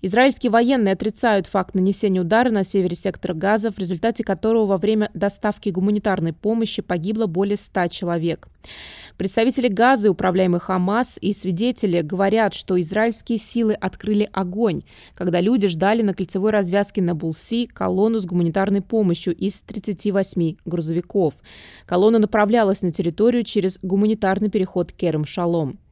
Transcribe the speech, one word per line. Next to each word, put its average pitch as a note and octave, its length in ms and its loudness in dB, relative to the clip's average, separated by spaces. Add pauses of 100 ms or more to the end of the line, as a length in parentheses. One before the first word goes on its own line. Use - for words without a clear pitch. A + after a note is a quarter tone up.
Израильские A#3+ 500 2
военные A#3 420 4
отрицают G#3 560 0
факт - 260 -4
нанесения F#3+ 480 0
удара A3 280 2
на G#3 120 2
севере F#3 320 0
сектора F3+ 400 -6
Газа, G3+ 380 0
в - 60 -14
результате F#3+ 440 -4
которого A3 420 0
во G3 140 0
время G#3+ 340 0
доставки G3+ 580 -4
гуманитарной F#3 640 0
помощи A3 500 -4
погибло G3+ 440 -4
более G3 300 -2
ста F3+ 320 -2
человек. E3+ 600 -4 (680)
Представители A3+ 500 0
Газы, A3 420 4
управляемые F3+ 520 2
Хамас, F#3+ 600 0
и G3+ 120 -2
свидетели F#3 680 -2
говорят, G3 520 0
что F3+ 260 -2
израильские G#3+ 580 -2
силы A3 340 0
открыли - 600 -2
огонь, F#3+ 520 -2 (320)
когда F3 240 0
люди G#3 260 2
ждали F#3+ 360 2
на G3+ 120 0
кольцевой G3 380 -2
развязке G3+ 500 0
Набулси F3 640 -2
колонну G3+ 540 0
с F#3+ 40 -6
гуманитарной F3+ 580 0
помощью G3 520 0
из - 280 -6
тридцати G3+ 500 -6
восьми F3+ 520 -2
грузовиков. E3 720 -2 (520)
Колонна G#3+ 340 4
направлялась G#3 600 2
на F3 100 -2
территорию G#3 500 0
через F#3 400 -2
гуманитарный G3+ 680 0
переход F#3 420 -2
Керем-Шалом. D#3 840 -2 (140)